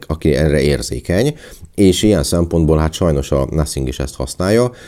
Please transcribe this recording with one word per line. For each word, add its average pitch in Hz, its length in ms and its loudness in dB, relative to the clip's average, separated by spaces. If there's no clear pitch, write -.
aki 78 260 0
erre 73 280 2
érzékeny, 85 760 -2
és 95 280 4
ilyen 98 200 4
szempontból, 85 540 2
hát, 78 160 0
sajnos 78 380 0
a 67 200 0
Nothing 69 360 -2
is 64 120 -6
ezt 71 160 -8
használja, 107 560 0